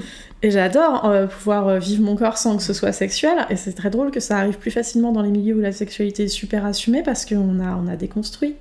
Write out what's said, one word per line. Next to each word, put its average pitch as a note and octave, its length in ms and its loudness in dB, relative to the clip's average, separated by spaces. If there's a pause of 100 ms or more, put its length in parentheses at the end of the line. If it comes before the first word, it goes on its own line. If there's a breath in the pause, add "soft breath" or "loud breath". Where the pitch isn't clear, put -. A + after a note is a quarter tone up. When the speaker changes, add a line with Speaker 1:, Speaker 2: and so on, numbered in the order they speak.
(120)
Speaker 1:
<laughs> - 300 -20
Speaker 2:
et G#3+ 100 4
j'adore, A3 540 4
euh, G3 220 4
pouvoir, G#3 400 0
euh, F#3+ 120 4
vivre G#3 240 0
mon G#3 120 2
corps A3 220 0
sans G#3 200 2
que F#3+ 60 -6
ce G3+ 100 -2
soit G3+ 180 0
sexuel. C#4+ 580 0
Et G3+ 60 0
c'est F#3 180 -4
très F#3+ 160 -4
drôle C4+ 220 0
que B3+ 80 -4
ça G#3 180 -2
arrive G3 200 0
plus A3+ 140 -8
facilement A#3 400 0
dans G#3+ 100 2
les G3+ 100 2
milieux G#3 240 2
où G#3+ 60 2
la G3 100 0
sexualité G#3 520 -4
est G3+ 60 0
super G#3 360 -4
assumée A#3 380 0
parce B3+ 220 -2
qu'on F#3+ 340 2
a, F3+ 220 -2
on F3 60 -2
a F3+ 80 -4
déconstruit G#3+ 640 -4